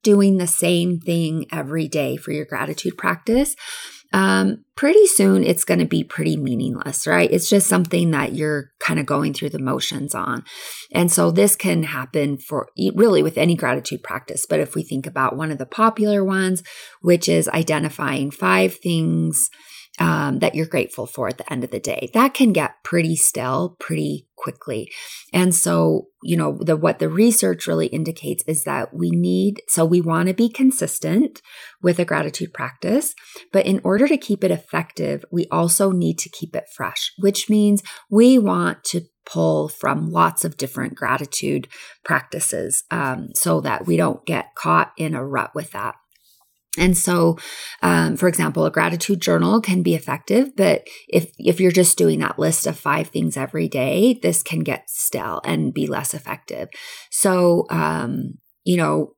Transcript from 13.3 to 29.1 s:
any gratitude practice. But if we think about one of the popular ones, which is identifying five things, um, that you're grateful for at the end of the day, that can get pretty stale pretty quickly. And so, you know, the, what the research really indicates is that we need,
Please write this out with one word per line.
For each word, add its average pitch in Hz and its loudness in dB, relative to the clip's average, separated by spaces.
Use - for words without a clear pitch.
any 170 2
gratitude 131 -4
practice. - -8
But 156 0
if 147 -4
we 131 -4
think 135 -8
about 131 -2
one 156 -4
of 139 -6
the 135 -8
popular 214 2
ones, 190 0
which 175 4
is 165 2
identifying 151 -2
five 185 0
things, 160 0
um, 151 0
that - 0
you're 160 -2
grateful - -4
for 113 -6
at 131 -8
the - -10
end 123 -4
of 127 -8
the 107 -6
day, - -6
that 262 4
can 240 4
get 165 -4
pretty 165 0
stale 135 -2
pretty 151 -6
quickly. - -10
And 180 2
so, 165 2
you 170 -2
know, 151 0
the, 160 0
what 156 0
the 160 0
research 190 2
really 165 0
indicates 156 -6
is 156 -4
that 139 -6
we 170 -2
need, 180 0